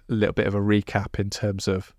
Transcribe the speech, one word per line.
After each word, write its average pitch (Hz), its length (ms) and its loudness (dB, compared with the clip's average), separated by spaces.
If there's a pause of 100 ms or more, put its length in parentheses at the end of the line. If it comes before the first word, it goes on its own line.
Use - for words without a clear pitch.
little 107 260 2
bit 107 140 2
of 98 80 0
a 101 40 0
recap 101 600 0
in 101 100 -2
terms 98 380 -4
of 98 320 -2